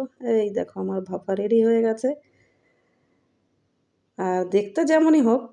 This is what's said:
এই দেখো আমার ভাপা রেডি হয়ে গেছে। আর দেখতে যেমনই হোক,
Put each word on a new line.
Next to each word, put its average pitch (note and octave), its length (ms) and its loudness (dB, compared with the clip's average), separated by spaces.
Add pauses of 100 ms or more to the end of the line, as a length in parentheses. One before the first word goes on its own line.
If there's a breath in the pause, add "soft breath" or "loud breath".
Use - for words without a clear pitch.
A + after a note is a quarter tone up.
(320)
এই G#3+ 180 0
দেখো F#3 300 -6
আমার F#3+ 220 -4
ভাপা F#3 340 -8
রেডি G#3 280 0
হয়ে A3+ 180 2
গেছে। A3+ 280 -2 (2000)
আর F#3 300 -2
দেখতে G3+ 360 -2
যেমনই D#4 360 4
হোক, A#3+ 200 2 (100)